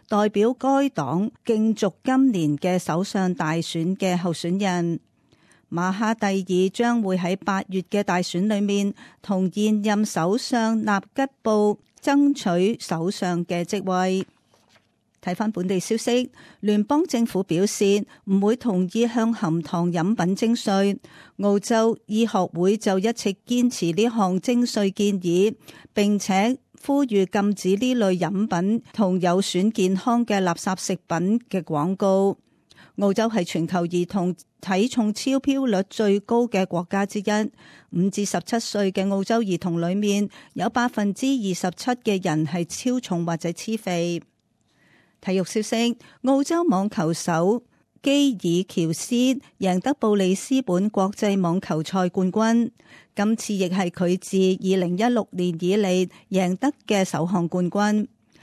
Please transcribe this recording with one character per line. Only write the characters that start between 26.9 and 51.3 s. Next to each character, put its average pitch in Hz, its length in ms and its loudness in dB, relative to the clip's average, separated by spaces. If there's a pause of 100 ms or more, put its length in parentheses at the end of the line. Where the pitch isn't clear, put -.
籲 196 180 2
禁 202 300 0
止 185 140 -6 (180)
呢 254 80 2
類 190 240 2
飲 196 300 -2
品 196 340 0 (100)
同 185 280 0
有 180 200 2
損 196 300 0
健 190 240 0
康 233 320 0
嘅 196 160 0
垃 170 140 0
圾 190 240 -4
食 185 160 -4
品 185 520 -2
嘅 185 140 -4
廣 160 320 -2
告。 196 420 2 (600)
澳 196 180 2
洲 220 140 0
係 214 160 0
全 165 240 -4
球 175 180 -2
兒 175 180 -2
童 180 300 -2 (260)
體 196 280 0
重 214 260 0
超 - 240 -4
標 269 280 0
率 196 220 2
最 208 300 2
高 233 300 0
嘅 190 180 0
國 175 240 -4
家 196 160 0
之 214 140 -6
一， 214 300 -2 (460)
五 185 140 2
至 208 140 -2
十 185 200 -2
七 233 140 -2
歲 202 320 -2
嘅 190 180 -2
澳 196 140 0
洲 226 180 0
兒 190 160 -2
童 170 240 -2
裏 175 140 -2
面 202 340 0 (260)
有 190 140 -2
百 240 200 0
分 202 260 -2
之 - 120 -4
二 220 280 0
十 180 220 -4
七 - 140 -6 (120)
嘅 196 220 -2
人 156 200 0
係 165 220 -4
超 254 320 -4
重 170 260 -4
或 170 120 -2
者 170 160 -4
痴 220 240 -8
肥。 175 440 -4 (1040)
體 190 120 0
育 185 80 0
消 214 180 -4
息， 233 340 0 (260)
澳 269 200 4
洲 339 220 0
網 202 260 2
球 165 220 0
手 180 500 0 (400)
基 277 300 4
爾 185 80 -6
喬 170 520 0
斯 - 220 -6 (460)
贏 185 180 0
得 262 160 -2
布 214 220 0
里 190 180 2
斯 262 280 -2
本 190 280 0
國 196 220 0
際 202 280 0